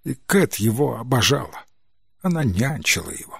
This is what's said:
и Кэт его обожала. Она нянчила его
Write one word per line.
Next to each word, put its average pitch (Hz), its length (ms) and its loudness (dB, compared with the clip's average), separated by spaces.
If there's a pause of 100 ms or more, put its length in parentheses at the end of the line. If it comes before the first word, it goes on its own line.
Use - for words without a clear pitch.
и 131 120 -4
Кэт - 400 2
его 117 420 0
обожала. - 680 0 (560)
Она 170 220 0
нянчила 117 680 0
его - 280 -14